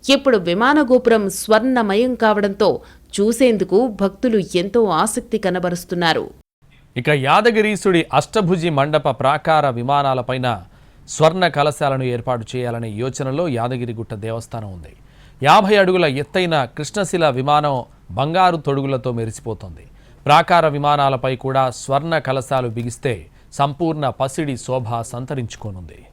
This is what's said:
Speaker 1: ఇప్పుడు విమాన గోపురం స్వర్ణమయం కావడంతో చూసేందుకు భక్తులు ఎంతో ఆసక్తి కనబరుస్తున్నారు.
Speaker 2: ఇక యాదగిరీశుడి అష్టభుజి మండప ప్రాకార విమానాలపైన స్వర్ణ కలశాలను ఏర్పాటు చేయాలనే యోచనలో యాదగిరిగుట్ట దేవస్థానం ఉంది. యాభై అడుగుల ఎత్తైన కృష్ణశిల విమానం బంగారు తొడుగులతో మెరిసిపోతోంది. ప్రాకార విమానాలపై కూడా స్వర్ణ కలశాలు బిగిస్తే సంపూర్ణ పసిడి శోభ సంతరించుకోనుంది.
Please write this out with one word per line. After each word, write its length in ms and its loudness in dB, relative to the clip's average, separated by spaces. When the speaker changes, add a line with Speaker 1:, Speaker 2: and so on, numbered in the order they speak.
Speaker 1:
ఇప్పుడు 280 4
విమాన 440 2
గోపురం 480 4
స్వర్ణమయం 840 0
కావడంతో 640 0
చూసేందుకు 640 2
భక్తులు 400 0
ఎంతో 300 0
ఆసక్తి 520 -2
కనబరుస్తున్నారు. 920 -2
Speaker 2:
ఇక 120 -2
యాదగిరీశుడి 1040 2
అష్టభుజి 560 0
మండప 400 0
ప్రాకార 600 2
విమానాలపైన 920 -2
స్వర్ణ 380 2
కలశాలను 560 0
ఏర్పాటు 420 -4
చేయాలనే 340 -6
యోచనలో 580 -4
యాదగిరిగుట్ట 680 -6
దేవస్థానం 600 -10
ఉంది. 200 -18
యాభై 320 6
అడుగుల 300 4
ఎత్తైన 640 -2
కృష్ణశిల 520 -2
విమానం 540 0
బంగారు 460 2
తొడుగులతో 540 -2
మెరిసిపోతోంది. 720 -8
ప్రాకార 420 4
విమానాలపై 680 0
కూడా 340 0
స్వర్ణ 480 -2
కలశాలు 500 -2
బిగిస్తే 580 -6
సంపూర్ణ 560 -2
పసిడి 480 -4
శోభ 440 -6
సంతరించుకోనుంది. 1000 -10